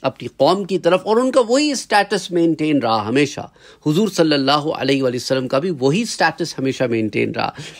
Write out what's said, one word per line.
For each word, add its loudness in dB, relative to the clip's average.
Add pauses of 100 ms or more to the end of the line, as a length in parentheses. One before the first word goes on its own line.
अपनी -4 (120)
कौम 4
की -2
तरफ, 2
और 4
उनका 2
वही 2
स्टेटस -2
मेंटेन 2
रहा 0
हमेशा, -2 (360)
हुजूर 2
सल्लल्लाहु 2
अलैहि 0
वसल्लम -2
का 0
भी -4
वही 0
स्टेटस -2
हमेशा -2
मेंटेन -2
रहा। -4 (260)